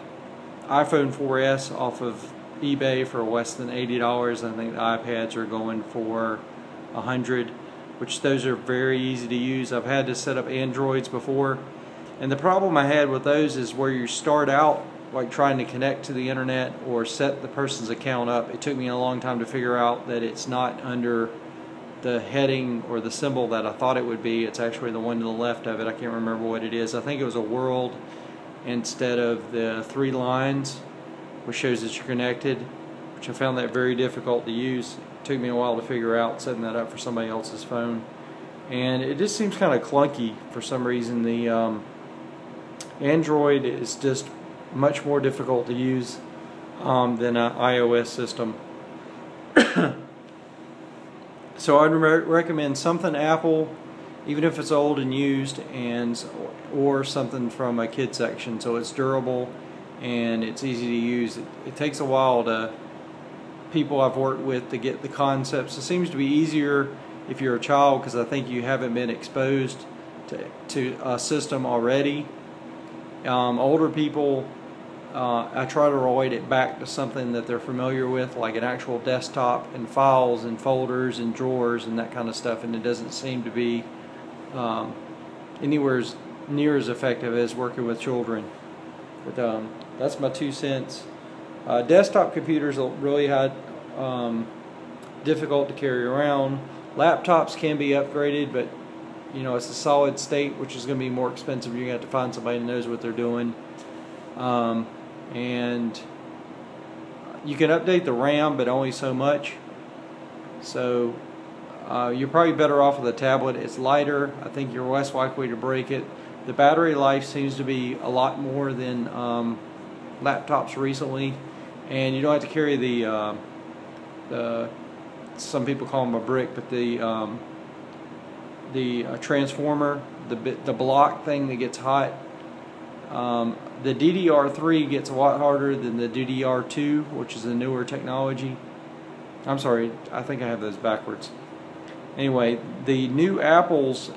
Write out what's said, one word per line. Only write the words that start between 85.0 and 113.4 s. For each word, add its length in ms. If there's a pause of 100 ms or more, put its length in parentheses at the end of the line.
anywhere 360
as, 160 (320)
near 300
as 140
effective 440
as 200
working 320
with 120
children. 460 (800)
But, 180
um, 260 (300)
that's 220
my 80
two 240
cents. 520 (640)
Uh, 160
desktop 520
computers 440
are 100
really 400
hard, 240 (460)
um, 480 (800)
difficult 440
to 60
carry 300
around. 560 (360)
Laptops 600
can 220
be 120
upgraded, 640
but, 160 (640)
you 80
know, 140
it's 140
a 40
solid 440
state, 380
which 200
is 80
gonna 140
be 120
more 200
expensive. 440
You're 100
gonna 80
have 100
to 40
find 280
somebody 240
who 60
knows 220
what 140
they're 100
doing. 440 (800)
Um, 500 (480)
and 640 (1400)
you 100
can 140
update 380
the 80
ram, 420
but 100
only 240
so 220
much. 440 (1080)
So, 500 (760)
uh, 300
you're 120
probably 260
better 260
off 180
with 160
a 40
tablet. 380